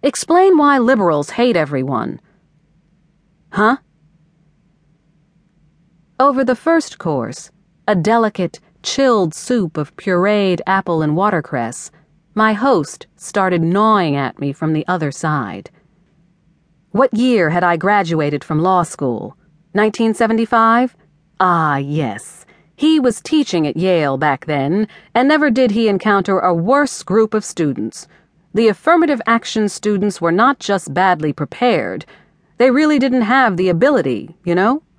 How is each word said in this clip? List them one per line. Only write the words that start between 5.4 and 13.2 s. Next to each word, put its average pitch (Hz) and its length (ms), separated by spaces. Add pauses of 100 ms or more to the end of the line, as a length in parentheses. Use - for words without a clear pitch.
Over 269 240
the 254 120
first - 420
course, 131 520 (380)
a 208 80
delicate, 190 640 (240)
chilled 220 500
soup 214 420
of 147 200
pureed 190 680
apple 185 380
and 151 140
watercress, 151 760 (440)
my 220 180
host 208 640
started 185 460